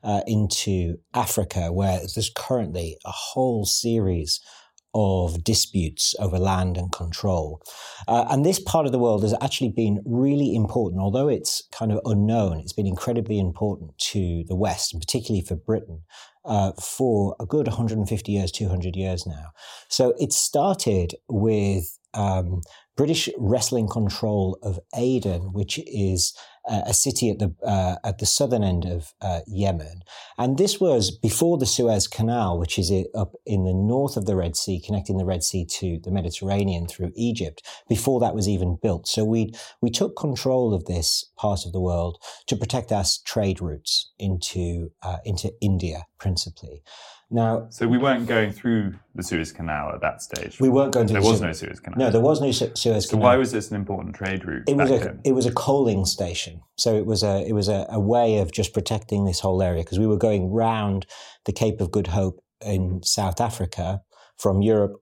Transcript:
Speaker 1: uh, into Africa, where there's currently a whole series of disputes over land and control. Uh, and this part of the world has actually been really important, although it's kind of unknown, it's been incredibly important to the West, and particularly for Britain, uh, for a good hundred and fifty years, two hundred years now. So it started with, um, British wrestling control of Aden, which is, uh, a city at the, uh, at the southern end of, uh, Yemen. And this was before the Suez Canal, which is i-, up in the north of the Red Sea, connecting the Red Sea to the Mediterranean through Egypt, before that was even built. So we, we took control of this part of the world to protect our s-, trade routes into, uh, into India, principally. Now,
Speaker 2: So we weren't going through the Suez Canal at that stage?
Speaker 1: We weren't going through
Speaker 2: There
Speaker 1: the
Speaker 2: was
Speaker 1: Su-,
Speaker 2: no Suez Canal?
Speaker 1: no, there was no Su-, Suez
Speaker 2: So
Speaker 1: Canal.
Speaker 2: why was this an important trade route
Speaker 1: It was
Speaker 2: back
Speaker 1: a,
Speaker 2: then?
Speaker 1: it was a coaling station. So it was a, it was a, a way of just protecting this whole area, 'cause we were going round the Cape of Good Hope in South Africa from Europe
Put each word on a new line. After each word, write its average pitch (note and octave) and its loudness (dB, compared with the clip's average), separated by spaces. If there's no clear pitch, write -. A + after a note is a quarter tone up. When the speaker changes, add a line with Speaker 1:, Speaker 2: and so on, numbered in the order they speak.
Speaker 1:
uh, G2+ 0
into F#2+ 0
Africa, F#2+ -2
where F#2 0
there's F#2 -4
currently F2 -4
a F#2 -10
whole B2 -2
series F#2+ 0
of F2+ 2
disputes - 0
over F#2 0
land F#2 2
and F2+ -4
control. E2+ -2
Uh, A#2 4
and C#3 4
this F#3 4
part D#3 2
of B2 2
the B2+ 2
world A2+ 4
has G#2+ 2
actually C3+ 0
been G#2 0
really C3 2
important, G#2 0
although G#2 2
it's - -2
kind A2 -2
of G2+ 0
unknown, G#2 2
it's - -10
been G2+ -2
incredibly G#2+ -2
important F#2 -4
to E2+ -2
the F#2 -4
West, - -2
and E2+ -8
particularly G#2+ -2
for F2+ -6
Britain, E2 -4
uh, G2+ 2
for G#2+ 0
a A2 -8
good C#3+ 0
hundred A2 -2
and G2 -2
fifty G#2 -4
years, G2 0
two G2+ -4
hundred F2+ -2
years F#2 -4
now. D#2 -12
So B2 2
it B2+ 0
started B2 0
with, G2+ 2
um, F#2 0
British D#3 2
wrestling A#2 2
control G2+ 0
of F#2 -2
Aden, G2+ 0
which G2 -2
is, F#2+ 0
uh, G#2+ 0
a A2+ 0
city B2 2
at G2+ -2
the, F#2 0
uh, F#2+ 0
at G2+ -2
the - -4
southern A#2+ 2
end F2+ 2
of, E2+ -6
uh, F2+ -4
Yemen. F2+ -2
And B2+ 0
this G3 2
was A#2+ 4
before E3 2
the B2+ 0
Suez A2 2
Canal, A2+ 0
which E2+ -2
is F2+ 2
i-, F#2+ 2
up G#2 -2
in G2 0
the F#2 2
north B2 2
of A2 -2
the G#2+ 0
Red E2+ 0
Sea, F2+ -4
connecting G2+ -2
the F#2 0
Red F2+ -2
Sea F2+ -2
to E2+ -4
the F2+ -6
Mediterranean F#2+ -2
through - -6
Egypt, G#2+ -4
before B2+ 2
that A2 2
was G2+ 0
even F2+ 0
built. F2+ 0
So - 0
we, A2+ 0
we A#2+ 0
took F#3+ -2
control B2+ 2
of F2 -2
this - -2
part G2+ -2
of F2 -10
the F#2 -2
world F2 -2
to C3 2
protect A2+ -4
our G2+ 2
s-, - 0
trade G2 -2
routes - -4
into, F2 -4
uh, F2+ -6
into - -4
India, E2+ 0
principally. E2+ -6
Now, A2+ 0
Speaker 2:
So A#2 -2
we B2 6
weren't B2 2
going A2 2
through G#2+ 0
the - -8
Suez E2 -2
Canal D2+ -4
at - -8
that - -2
stage? - -4
Speaker 1:
We C3 6
weren't C3+ 4
going A#2 4
through G#2 2
Speaker 2:
There G2 4
Speaker 1:
the G#2+ 8
Speaker 2:
was A2+ 6
Speaker 1:
Su-, G2 0
Speaker 2:
no E2 -2
Suez - -10
Canal? - -6
Speaker 1:
no, B2+ 4
there A2+ 4
was D3 4
no C#3 2
Su-, A#2 0
Suez G#2+ 2
Speaker 2:
So - -6
Speaker 1:
Canal. G#2+ 4
Speaker 2:
why B2 8
was C3 2
this G#2+ -4
an G#2+ -6
important G2 -6
trade F#2+ -4
route C#2+ -6
Speaker 1:
It C#3+ 4
was C3+ 4
Speaker 2:
back B2 4
Speaker 1:
a, - -4
Speaker 2:
then? - -8
Speaker 1:
it C3+ 4
was B2 2
a A#2+ 2
coaling A#2 2
station. F2 -4
So A2+ 2
it G#2+ 2
was G#2 0
a, G2 2
it - -4
was G#2 2
a, G2+ 0
a A2 -2
way A2+ 4
of F#2 0
just - -2
protecting G2+ 0
this F2+ 0
whole F#2 2
area, F2 0
'cause F#2 -2
we A2 4
were G#2+ 4
going G2 2
round G#2+ 0
the - -4
Cape G#2+ 0
of E2+ -2
Good G2 0
Hope F#2 0
in F#2 0
South F#2+ 0
Africa G2 -4
from G2 4
Europe G#2 4